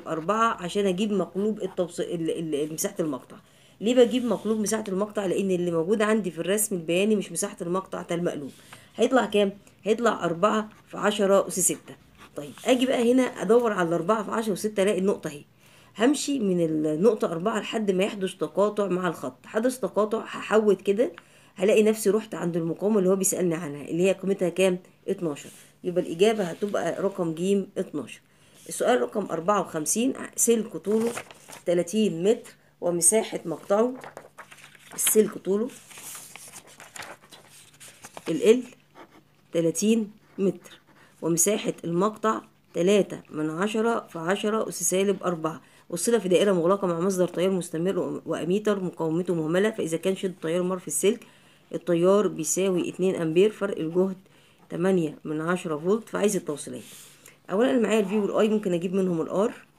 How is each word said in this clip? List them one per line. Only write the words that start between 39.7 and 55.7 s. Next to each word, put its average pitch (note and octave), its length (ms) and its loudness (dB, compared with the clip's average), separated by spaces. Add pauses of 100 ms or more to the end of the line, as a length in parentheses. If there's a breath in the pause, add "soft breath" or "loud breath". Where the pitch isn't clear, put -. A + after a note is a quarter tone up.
متر - 420 -2 (420 soft breath)
ومساحة F#3 500 0 (120)
المقطع G#3+ 560 0 (340)
تلاتة F3+ 460 2 (100)
من D3+ 200 -4
عشرة G#3+ 560 -2
في - 120 -12
عشرة G3+ 500 -2
أس F3 140 -8
سالب F#3+ 400 0
أربعة، D#3+ 400 -4 (280 soft breath)
والصلة A#3 280 0
في F#3 100 -4
دائرة F#3 240 6
مغلقة F#3 340 2
مع E3+ 140 0
مصدر F3+ 280 2
تيار F3+ 220 0
مستمر F3+ 480 -2
وأ-، C#3+ 280 -4
وأميتر G3 540 0
مقاومته E3+ 540 -2
مهملة، E3+ 360 0
فإذا E3 260 -4
كان F#3+ 200 -2
شدة F#3+ 160 -6
التيار E3 280 -4
المر F3+ 180 -2
في F3+ 100 -14
السلك G3+ 380 0 (480 loud breath)
التيار F3+ 540 2
بيساوي E3+ 600 -2
اتنين F#3 260 -2
أمبير، E3+ 360 4
فرق G3+ 280 -6
الجهد F3+ 380 0 (540 soft breath)
تمانية E3+ 540 0
من D3+ 160 -4
عشرة E3+ 360 -2